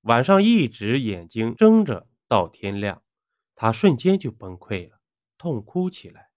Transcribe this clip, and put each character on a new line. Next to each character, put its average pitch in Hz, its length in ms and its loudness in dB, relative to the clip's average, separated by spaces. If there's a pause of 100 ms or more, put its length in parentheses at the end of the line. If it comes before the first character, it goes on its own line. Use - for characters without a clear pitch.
晚 117 220 2
上 196 200 4
一 214 240 2
直 110 320 -4
眼 95 280 -8
睛 113 280 -6
睁 220 280 4
着 98 240 -8 (200)
到 92 200 2
天 101 320 -10
亮， 101 220 -8 (540)
他 110 160 -2
瞬 151 260 2
间 185 220 -2
就 143 100 -8
崩 92 260 -16
溃 90 320 -10
了， - 120 -20 (400)
痛 135 240 -8
哭 180 260 -6
起 101 200 -18
来。 - 280 -20